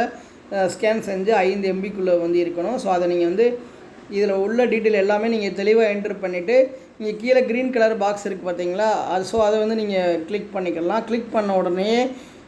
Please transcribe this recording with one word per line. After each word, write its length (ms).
ஆ, 100
ஸ்கேன் 460
செஞ்சு 200
ஐந்து 380
எம் 160
பிக்குள்ள 380
வந்து 240
இருக்கணும். 300
So, 180
அதை 140
நீங்க 180
வந்து 320
இதுல 180
உள்ள 340
டீட்டெயில் 260
எல்லாமே 360
நீங்க 360
தெளிவா 320
என்டர் 260
பண்ணிட்டு, 560
நீங்க 180
கீழே 280
கிரீன் 260
கலர் 260
பாக்ஸ் 280
இருக்கு 260
பாத்தீங்களா, 400
அது, 160
so, 200
அதை 160
வந்து 160
நீங்க 520
கிளிக் 260
பண்ணிக்கலாம். 500
கிளிக் 280
பண்ண 240
உடனே, 520